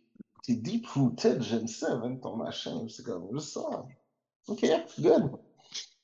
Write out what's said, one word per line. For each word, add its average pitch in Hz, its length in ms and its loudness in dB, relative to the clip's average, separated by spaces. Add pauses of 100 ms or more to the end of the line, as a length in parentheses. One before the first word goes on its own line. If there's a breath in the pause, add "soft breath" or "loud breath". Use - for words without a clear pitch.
(440)
T'es 120 120 2
deep-rooted, 143 840 2
j'aime 113 260 -2
ça, - 300 -2
man, 127 220 -4
ton - 160 -6
machin. - 540 -6
C'est - 140 -14
comme, 92 300 -6
juste 147 200 -6
ça. - 320 -6 (640)
Ok, - 180 0 (340)
good. 160 320 6 (720 loud breath)